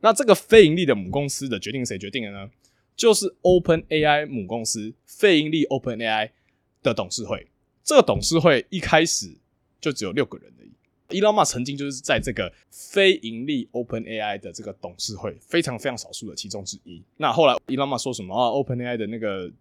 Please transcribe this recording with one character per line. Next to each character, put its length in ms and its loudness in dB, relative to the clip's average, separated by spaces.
那 120 6
这 100 2
个 120 8
非 320 8
盈 100 4
利 80 0
的 100 2
母 160 -8
公 160 -2
司 220 -8
的 100 -2
决 140 -10
定 140 -4
谁 100 -6
决 140 -10
定 140 -6
的 60 -10
呢？ 200 -14
就 200 4
是 260 -4
Open 480 2
A 160 2
I 220 2
母 200 -6
公 180 -6
司， 280 -6
非 340 4
盈 100 -2
利 140 2
Open 380 -6
A 40 -4
I 260 -2
的 100 0
董 180 -4
事 140 -8
会。 240 -10
这 140 4
个 60 10
董 180 2
事 180 0
会 300 4
一 100 -8
开 280 4
始 320 -6
就 100 -2
只 140 -6
有 80 -4
六 140 0
个 120 -18
人 200 -20
而 60 -20
已。 560 -10
Elon 120 4
Musk 140 4
曾 180 -6
经 120 -8
就 140 -8
是 100 -12
在 200 0
这 120 -6
个 200 -6
非 460 2
盈 300 -10
利 260 -4
Open 320 -6
A 140 -10
I 200 -6
的 140 -14
这 100 -16
个 120 -12
董 240 -16
事 160 -8
会， 260 -10
非 220 -4
常 160 -6
非 100 -6
常 80 -6
少 160 -16
数 160 -14
的 80 -14
其 120 -12
中 160 -10
之 200 -14
一。 180 -20
那 160 -2
后 140 4
来 80 6
Elon 180 -4
Musk 160 -6
说 100 -6
什 100 -10
么， 120 -12
啊 140 2
，Open 340 -4
A 40 -6
I 100 -6
的 100 -4
那 120 -8
个， 320 -8